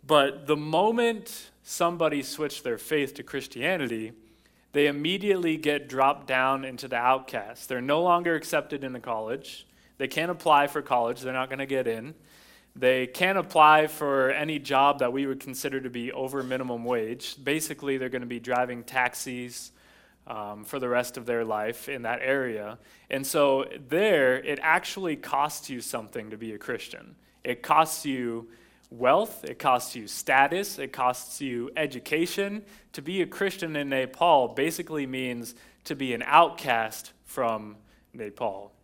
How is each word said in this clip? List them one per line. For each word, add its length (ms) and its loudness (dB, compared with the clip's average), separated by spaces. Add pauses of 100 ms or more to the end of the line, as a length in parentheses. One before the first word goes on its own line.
But 420 4
the 80 2
moment 960 0 (100)
somebody 640 0
switched 400 -8
their 140 -2
faith 380 -2
to 80 -14
Christianity, 880 -4 (580)
they 160 4
immediately 720 0
get 320 -2
dropped 360 2
down 380 2
into 240 -10
the 80 -4
outcast. 720 0
They're 140 -4
no 200 2
longer 340 4
accepted 500 -4
in 80 -6
the 80 -8
college. 680 -6 (300)
They 100 -2
can't 240 -2
apply 360 6
for 140 -4
college. 380 0
They're 140 -6
not 160 -2
gonna 160 -6
get 200 0
in. 300 -4 (580)
They 320 4
can't 320 0
apply 500 8
for 440 2
any 260 -2
job 420 4
that 120 2
we 140 -2
would 160 -6
consider 400 -6
to 80 -8
be 240 -8
over 280 -6
minimum 440 -4
wage. 580 -2
Basically, 540 -2
they're 100 -4
gonna 180 -6
be 140 -8
driving 460 -2
taxis, 880 -4 (520)
um, 380 -10
for 160 -8
the 80 -2
rest 300 0
of 80 -10
their 180 0
life 460 -4
in 140 -8
that 180 -4
area. 560 -2 (320)
And 180 -4
so 380 4 (240)
there, 480 4
it 240 -4
actually 560 0
costs 520 -2
you 120 -8
something 480 -8
to 80 -12
be 160 -10
a 40 -10
Christian. 580 -10 (280)
It 180 -4
costs 440 4
you 420 -4 (420)
wealth, 540 2
it 160 -10
costs 360 2
you 120 -12
status, 720 2
it 140 -10
costs 480 -2
you 340 -4
education. 880 -4 (300)
To 80 -12
be 200 -2
a 40 2
Christian 500 -4
in 140 -4
Nepal 600 4
basically 560 -2
means 500 -6 (300)
to 100 -6
be 180 -4
an 120 -4
outcast 840 4 (140)
from 500 -4 (380)
Nepal. 580 -8 (120)